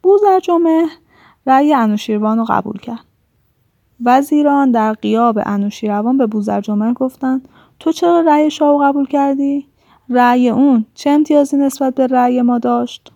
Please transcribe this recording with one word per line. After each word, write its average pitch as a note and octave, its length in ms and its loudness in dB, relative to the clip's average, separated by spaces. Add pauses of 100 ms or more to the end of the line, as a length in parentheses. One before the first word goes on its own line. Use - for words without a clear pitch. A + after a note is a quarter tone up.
بوزرجمهر F4 880 2 (560)
رأی C#4 280 2
انوشیروان G#3+ 640 -2
رو A3+ 100 -2
قبول G3+ 300 -4
کرد. A#3 260 -14 (1000)
وزیران C#4 680 2
در A3 220 0
غیاب A3 540 0
انوشیروان G#3 720 -2
به B3+ 80 2
بوزرجمهر G#3+ 640 -2
گفتن: C4 500 -4 (360)
«تو D#4+ 140 -4
چرا E4+ 280 0
رأی D4+ 300 2
شاه D4+ 180 0
رو D4 100 2
قبول C#4 280 0
کردی؟ C#4 600 -2 (420)
رأی B3 400 2
اون A#3+ 460 2
چه - 160 -4
امتیازی D4 460 2
نسبت C4+ 380 -2
به C4 120 0
رأی B3 360 0
ما A#3+ 160 2
داشت؟» A#3+ 580 -4